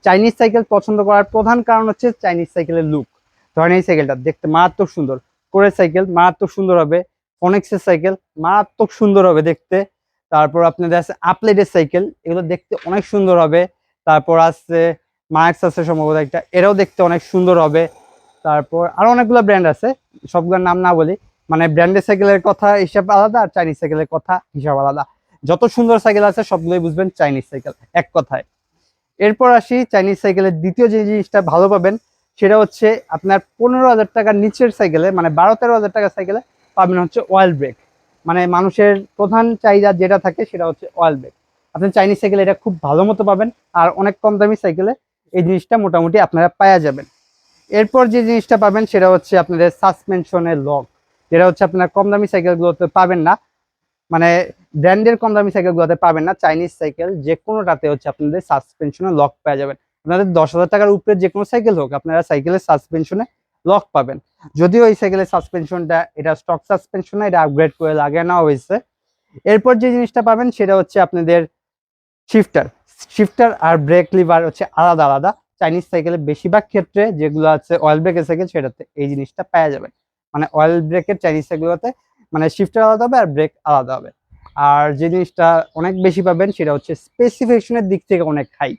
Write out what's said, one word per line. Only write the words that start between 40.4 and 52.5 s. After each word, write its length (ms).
সেটা 180
হচ্ছে 180
অয়েল 200
ব্রেক। 140
আপনি 220
চাইনিজ 240
সাইকেলে 260
এটা 160
খুব 100
ভালো 220
মতো 220
পাবেন, 180
আর 80
অনেক 140
কম 160
দামি 220
সাইকেলে 300
এই 140
জিনিসটা 280
মোটামুটি 320
আপনারা 220
পাওয়া 240
যাবেন। 220
এরপর 320
যে 160
জিনিসটা 360
পাবেন 180
সেটা 220
হচ্ছে 180
আপনাদের 260
সাসপেনশনের 800
লক, 160
যেটা 160
হচ্ছে 200
আপনারা 180
কম 160
দামি 200
সাইকেলগুলোতে 540